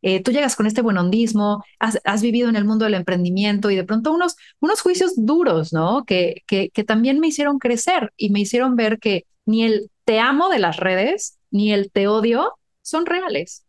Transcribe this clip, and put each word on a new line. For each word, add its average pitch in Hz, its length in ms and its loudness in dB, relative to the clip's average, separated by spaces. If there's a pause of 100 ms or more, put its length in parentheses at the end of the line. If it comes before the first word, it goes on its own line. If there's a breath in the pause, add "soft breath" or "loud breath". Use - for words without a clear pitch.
Eh, 190 200 0
tú 254 100 -2
llegas 277 240 0
con 214 100 0
este 214 160 0
buenondismo, 208 800 0 (140 loud breath)
has, 220 260 -2
has 202 180 0
vivido 240 260 0
en 226 80 2
el 208 80 0
mundo 220 200 0
del 214 100 2
emprendimiento 190 760 0
y 196 60 2
de 185 80 -2
pronto 226 280 0
unos, 339 240 0 (240 loud breath)
unos 381 200 0
juicios 359 360 2
duros, 220 560 2
¿no? 175 320 0
Que, 180 420 0
que, 196 240 -2
que 208 140 -4
también 233 360 2
me 320 80 2
hicieron 294 300 0
crecer 240 580 -2
y 214 140 -2
me 202 100 2
hicieron 247 360 0
ver 220 220 0
que 196 260 -2 (220)
ni 220 180 2
el 220 260 0 (140)
"te 220 140 2
amo" 277 300 2
de 359 100 0
las 170 180 0
redes, 202 640 -2 (120)
ni 208 220 0
el 202 180 -2
"te 196 180 0
odio" 233 460 0 (280)
son 330 240 -4
reales. 339 600 -6